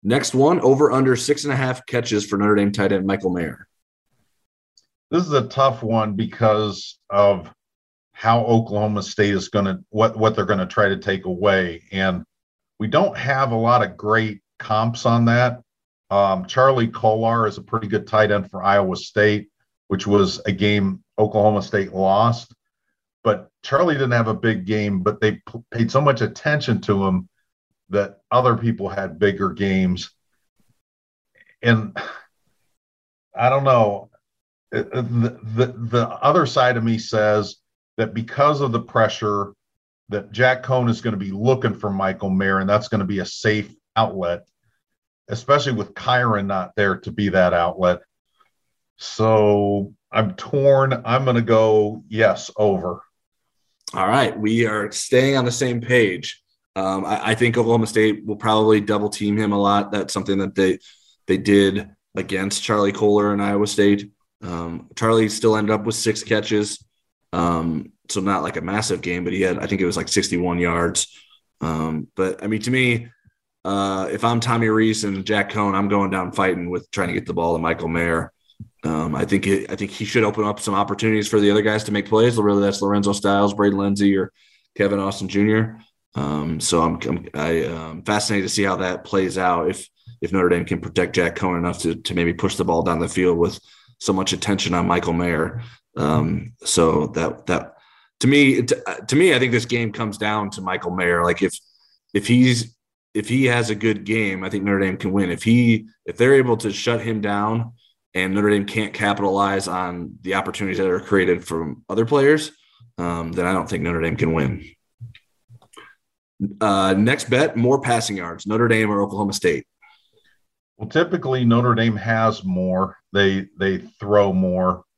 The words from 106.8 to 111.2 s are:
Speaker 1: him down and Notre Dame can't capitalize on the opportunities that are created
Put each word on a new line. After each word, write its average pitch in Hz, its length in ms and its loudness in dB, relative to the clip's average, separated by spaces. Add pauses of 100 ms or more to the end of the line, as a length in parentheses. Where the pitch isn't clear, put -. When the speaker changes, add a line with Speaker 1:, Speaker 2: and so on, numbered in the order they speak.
Speaker 1:
him 110 200 -4
down 107 520 -2 (420)
and 95 180 -2
Notre 104 160 2
Dame 101 160 2
can't 104 300 -6
capitalize 98 720 -2
on 90 540 -8
the 92 120 -6
opportunities 95 460 -4
that 95 100 0
are 90 100 -2
created 92 460 0